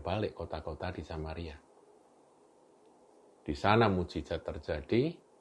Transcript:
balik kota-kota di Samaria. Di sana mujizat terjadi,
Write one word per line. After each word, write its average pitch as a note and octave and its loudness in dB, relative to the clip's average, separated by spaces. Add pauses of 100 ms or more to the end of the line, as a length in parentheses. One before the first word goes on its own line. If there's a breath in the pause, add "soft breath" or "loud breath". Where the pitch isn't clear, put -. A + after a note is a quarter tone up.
balik G2 -2
kota-kota E2 -6
di E2+ -6
Samaria. D#2 -8 (1900)
Di D2 -2
sana A2 6
mujizat E2+ 0
terjadi, E2+ 0 (280)